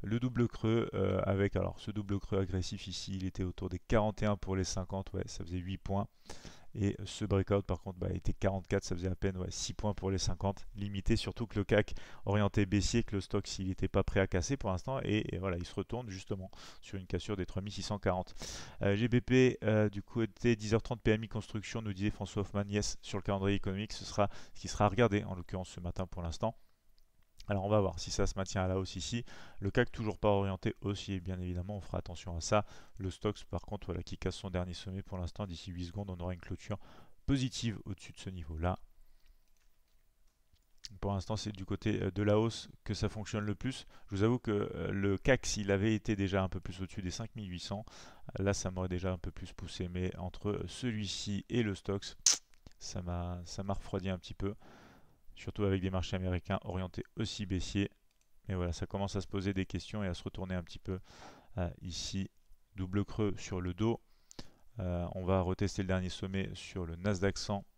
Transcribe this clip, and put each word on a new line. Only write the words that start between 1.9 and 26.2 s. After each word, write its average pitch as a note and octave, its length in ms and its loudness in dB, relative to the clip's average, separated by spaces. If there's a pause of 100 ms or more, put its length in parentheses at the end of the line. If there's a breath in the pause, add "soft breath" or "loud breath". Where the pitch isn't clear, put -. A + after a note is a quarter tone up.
double G2+ 280 -2
creux G2 200 0
agressif F#2+ 480 -2
ici, F#2+ 300 -6
il F#2 80 -2
était F#2+ 180 -2
autour F#2 240 -4
des F2+ 120 -2
quarante G#2+ 440 4
et - 20 2
un G#2 120 4
pour F#2+ 180 -2
les F#2+ 80 4
cinquante, F#2+ 480 -4
ouais, F#2+ 140 -2
ça - 180 -8
faisait F2 140 -4
huit F#2 200 -4
points. G2 300 -2 (720 loud breath)
Et G2+ 160 4 (100)
ce - 200 -4
breakout G2 400 4
par F2+ 160 -2
contre, F#2 160 -8
bah, F#2 160 0
était - 200 2
quarante-quatre, G2 500 0
ça - 100 -2
faisait F2 140 -2
à F#2 80 0
peine, F#2+ 220 0
ouais, F2+ 120 -4
six - 240 -6
points G#2 220 0
pour G2 160 0
les F#2 80 2
cinquante, - 560 0
limité, G2+ 400 2
surtout G#2+ 320 -2
que - 100 -2
le G2+ 60 4
cac G#2 320 6 (300 loud breath)
orienté G2+ 420 4
baissier, G#2 360 4
que - 120 -2
le F#2+ 60 2
Stoxx - 380 -2
il F#2+ 120 0
était F#2+ 160 0
pas G2 160 4
prêt - 160 4
à F#2+ 80 6
casser A2+ 300 2
pour G#2 120 -2
l'instant, B2 320 -2
et, G#2+ 320 2
et F#2 60 -4
voilà, F#2 180 0
il F2 80 -4
se - 80 -14
retourne A#2 340 -4
justement F#2+ 440 -6 (300 loud breath)
sur - 180 -8
une F#2 80 -12
cassure G2 280 -2
des F#2 120 -2
trois G2 160 -4
mille G2+ 100 -6
six G2+ 80 -6
cent G#2 160 -2
quarante. F#2 380 0 (480 loud breath)
Euh, G2+ 120 6
G A2+ 120 2
B A#2 140 6
P, B2+ 420 6
euh, G#2+ 260 6
du G2+ 140 -6
côté A#2 520 2
dix G#2+ 200 2
heures A2 80 4
trente B2 180 -6
P A2 100 6
M A2 120 4
I A2+ 40 -8
Construction, A2 540 -4
nous G#2+ 120 -2
disait G2 180 2
François G#2 300 -2
Hoffman, G2+ 260 0
yes, G2+ 340 2
sur - 160 -6
le F#2+ 60 -4
calendrier G2 320 4
économique, G2 380 -2
ce - 120 -8
sera G2+ 240 2 (240 loud breath)
ce - 80 -8
qui F2+ 60 -8
sera G#2 200 4
regardé G#2 360 6
en F#2+ 100 -4
l'occurrence F#2 360 -6
ce - 100 -12
matin F#2+ 260 -2
pour F2+ 160 -8